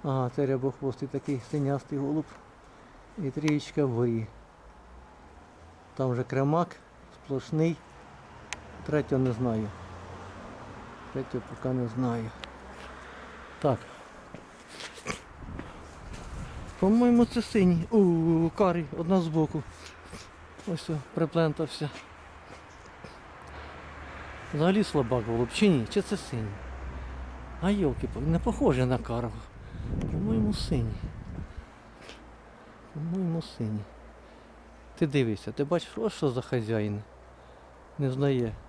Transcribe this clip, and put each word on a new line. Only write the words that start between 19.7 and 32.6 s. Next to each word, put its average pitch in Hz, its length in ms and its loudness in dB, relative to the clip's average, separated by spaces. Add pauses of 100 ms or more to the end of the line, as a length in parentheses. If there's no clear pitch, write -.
Ось - 160 -6
о, 165 40 0 (200)
приплентався. 156 760 0 (2750)
Взагалі 180 300 6
слабак 123 420 2
голуб, 117 280 2
чи 214 140 6
ні? 139 220 6
Чи 202 120 2
це 196 160 -2
синій? 110 340 -6 (1120)
А 175 100 4
йолки-палки, 147 560 0
не 165 120 4
похоже 175 460 4
на 123 120 4
карого. 117 360 -2 (800)
По-моєму, 214 420 2
синій. 113 400 0 (2000)